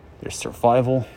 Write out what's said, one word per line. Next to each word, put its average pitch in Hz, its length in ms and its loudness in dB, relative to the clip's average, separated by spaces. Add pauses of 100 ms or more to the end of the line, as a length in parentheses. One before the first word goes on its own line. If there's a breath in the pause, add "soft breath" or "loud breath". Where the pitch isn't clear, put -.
(220)
There's - 140 -10
survival. 123 720 0 (120)